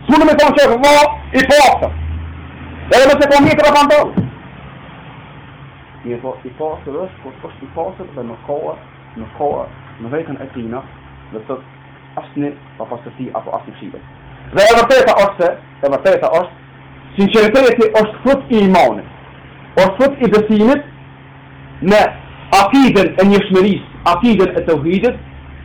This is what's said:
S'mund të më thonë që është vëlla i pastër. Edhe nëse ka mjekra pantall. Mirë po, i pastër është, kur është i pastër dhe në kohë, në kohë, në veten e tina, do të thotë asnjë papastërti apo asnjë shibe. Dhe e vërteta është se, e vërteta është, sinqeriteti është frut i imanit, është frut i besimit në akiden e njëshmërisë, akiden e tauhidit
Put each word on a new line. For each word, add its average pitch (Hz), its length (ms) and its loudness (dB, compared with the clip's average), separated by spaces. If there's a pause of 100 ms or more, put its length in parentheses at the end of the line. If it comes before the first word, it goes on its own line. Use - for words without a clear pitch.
S'mund 311 160 4
të 311 80 4
më 294 80 0
thonë 294 180 2
që 285 80 4
është 247 200 0
vëlla 294 200 6 (300)
i 262 160 0
pastër. - 500 2 (960)
Edhe 269 160 6
nëse 277 200 2
ka 285 120 4
mjekra 294 320 2
pantall. 294 340 2 (2000)
Mirë 120 180 -12
po, 127 120 -10 (120)
i 123 160 -20
pastër 147 400 -10
është, - 200 -18
kur 131 280 -20
është 135 160 -20
i - 80 -20
pastër 160 400 -12
dhe 120 160 -12
në 113 160 -20
kohë, 151 280 -8 (440)
në 107 160 -16
kohë, 135 360 -6 (280)
në 117 180 -10
veten 147 260 -10
e 131 120 -18
tina, 120 300 -12 (420)
do 110 120 -14
të - 80 -20
thotë - 260 -14 (460)
asnjë 143 320 -8 (240)
papastërti 120 580 -14
apo - 240 -10
asnjë - 220 -16
shibe. - 220 -18 (520)
Dhe 180 100 2
e 226 140 6
vërteta 247 460 0
është 196 180 -4
se, 170 80 0 (320)
e 139 120 -2
vërteta 165 460 0
është, - 220 -10 (520)
sinqeriteti 220 760 2 (120)
është 214 220 -4
frut 269 300 -2
i 214 100 2
imanit, 147 460 2 (640)
është 190 260 2
frut 269 260 0
i 208 80 4
besimit 214 560 2 (920)
në 196 200 2 (580)
akiden 202 540 2
e 196 160 2
njëshmërisë, 190 600 0 (200)
akiden 190 440 0
e 165 120 -4
tauhidit 175 540 -2 (440)